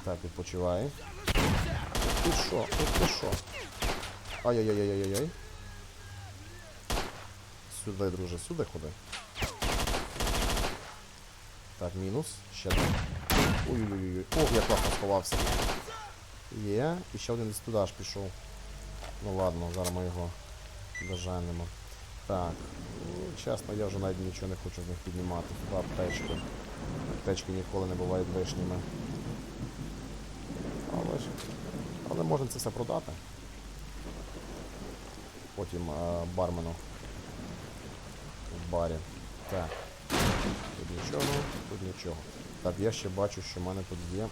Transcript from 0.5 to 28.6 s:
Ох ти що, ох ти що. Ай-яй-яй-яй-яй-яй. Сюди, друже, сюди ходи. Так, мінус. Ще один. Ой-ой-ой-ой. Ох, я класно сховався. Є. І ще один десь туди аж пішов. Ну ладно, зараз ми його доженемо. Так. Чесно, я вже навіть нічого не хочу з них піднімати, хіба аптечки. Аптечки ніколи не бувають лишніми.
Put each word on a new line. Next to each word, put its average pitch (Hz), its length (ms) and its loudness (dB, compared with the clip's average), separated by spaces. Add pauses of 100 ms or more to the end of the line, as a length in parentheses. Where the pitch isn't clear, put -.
Ох - 300 4
ти 170 80 6 (140)
що, - 100 2
ох 151 420 4
ти 175 80 10 (120)
що. - 80 0 (1200)
Ай-яй-яй-яй-яй-яй. 104 800 4 (2500)
Сюди, 98 260 4
друже, 90 280 -2
сюди 160 340 -2
ходи. 78 160 -6 (3000)
Так, 90 160 0
мінус. 95 320 0 (280)
Ще - 140 -4
один. - 260 6 (760)
Ой-ой-ой-ой. 95 540 2 (180)
Ох, 131 120 8
я 113 60 10
класно 107 380 6
сховався. 98 380 4 (1300)
Є. 127 300 4 (180)
І 110 40 -4
ще - 140 -2
один 117 160 2
десь 104 100 -2
туди 113 200 0
аж 95 140 4
пішов. 98 380 -4 (920)
Ну 98 120 0
ладно, 87 380 2
зараз 90 160 2
ми 90 140 0
його 87 260 0 (800)
доженемо. 87 540 -2 (640)
Так. 90 260 2 (920)
Чесно, 107 340 -2
я 107 80 2
вже 98 120 0
навіть 95 220 0
нічого 92 280 -2
не 92 60 -2 (100)
хочу 90 220 -4
з - 20 -4
них 87 160 -2
піднімати, 87 420 -2 (220)
хіба 95 120 2
аптечки. - 540 0 (840)
Аптечки 95 340 0
ніколи 92 340 0
не 92 80 0
бувають 90 320 2 (100)
лишніми. 90 400 2 (2250)